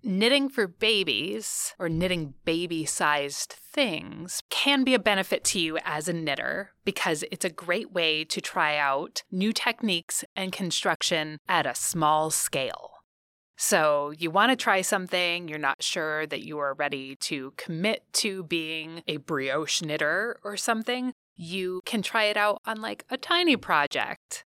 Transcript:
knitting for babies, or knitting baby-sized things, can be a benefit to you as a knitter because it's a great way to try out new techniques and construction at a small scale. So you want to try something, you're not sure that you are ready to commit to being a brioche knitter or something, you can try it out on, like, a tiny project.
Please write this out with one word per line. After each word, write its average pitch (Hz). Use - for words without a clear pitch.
knitting 247
for 208
babies, 190
or 175
knitting 165
baby-sized 156
things, -
can 277
be 262
a 240
benefit 196
to -
you 160
as 156
a 175
knitter 147
because 190
it's -
a 185
great 175
way 160
to -
try 151
out 143
new 190
techniques 214
and 190
construction 160
at 160
a 123
small 156
scale. -
So 147
you 165
want 202
to 254
try 196
something, 180
you're 151
not 139
sure 156
that 151
you 151
are 139
ready 135
to 139
commit 180
to 190
being 160
a 156
brioche 143
knitter 156
or 202
something, 247
you 185
can 214
try 220
it 208
out 208
on, 220
like, 208
a 262
tiny 339
project. -